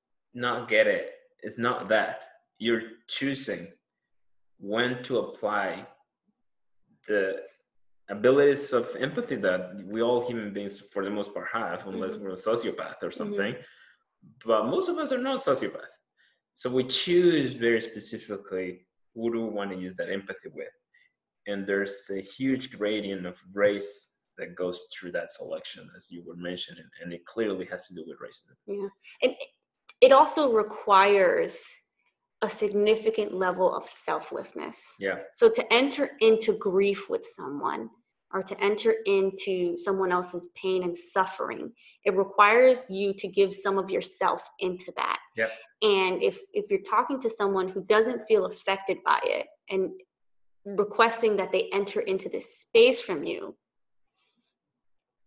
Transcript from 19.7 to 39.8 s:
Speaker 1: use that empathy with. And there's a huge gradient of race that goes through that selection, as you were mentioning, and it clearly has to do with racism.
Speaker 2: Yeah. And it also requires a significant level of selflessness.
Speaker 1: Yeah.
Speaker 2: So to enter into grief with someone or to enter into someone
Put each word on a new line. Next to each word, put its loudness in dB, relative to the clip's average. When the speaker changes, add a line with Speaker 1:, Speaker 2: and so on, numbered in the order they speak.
Speaker 1:
use -10
that -6
empathy -8
with. -12
And -6
there's -2
a -6
huge -4
gradient -2
of -10
race 0
that -12
goes -4
through -12
that -6
selection, -12
as -20
you -16
were -16
mentioning, -10
and -10
it -16
clearly -4
has -12
to -20
do -14
with -16
racism. -20
Speaker 2:
Yeah. -8
And 2
it 10
also 6
requires 4
a -2
significant 2
level 2
of -8
selflessness. -8
Speaker 1:
Yeah. -2
Speaker 2:
So 6
to 0
enter 2
into 6
grief 0
with -4
someone -6
or -4
to -10
enter 2
into 0
someone 0